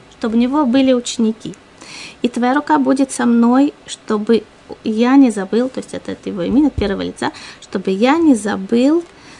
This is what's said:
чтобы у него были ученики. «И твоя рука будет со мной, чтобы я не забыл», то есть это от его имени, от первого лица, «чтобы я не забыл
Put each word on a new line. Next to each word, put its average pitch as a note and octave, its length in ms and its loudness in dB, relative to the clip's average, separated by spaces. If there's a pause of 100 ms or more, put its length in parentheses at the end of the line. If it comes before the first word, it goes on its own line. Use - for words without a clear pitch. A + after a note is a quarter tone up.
(180)
чтобы A3+ 180 -6
у A#3 40 4
него C4+ 260 0
были C4 280 2
ученики. A3 600 -4 (680)
«И B3+ 40 0
твоя B3 280 0
рука D4 240 0
будет C4 320 0
со A#3+ 160 -2
мной, A#3+ 480 2 (100)
чтобы G#3+ 580 -2 (400)
я A#3 320 0
не C4+ 140 6
забыл», G#3 400 -2
то - 100 -10
есть - 140 -14
это F#3 200 -10
от - 120 -16
его F#3+ 160 -8
имени, A3+ 260 2
от B3+ 60 -2
первого F#3+ 300 -4
лица, - 280 -6 (300)
«чтобы F#3+ 300 -6
я B3 260 2
не D#4+ 160 4
забыл A3+ 720 0 (360)